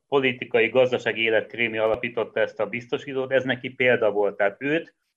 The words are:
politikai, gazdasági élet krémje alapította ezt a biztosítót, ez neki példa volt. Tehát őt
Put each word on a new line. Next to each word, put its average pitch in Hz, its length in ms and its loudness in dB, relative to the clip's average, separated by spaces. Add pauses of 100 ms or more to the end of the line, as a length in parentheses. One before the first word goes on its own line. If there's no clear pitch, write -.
politikai, 123 600 2
gazdasági 120 540 2
élet 110 240 2
krémje 110 360 -2
alapította 110 580 -2
ezt 104 200 -2
a 104 60 -2
biztosítót, 131 640 -6
ez 127 120 2
neki 127 240 -4
példa 123 420 2
volt. 101 260 0
Tehát 101 220 0
őt 151 360 -4 (220)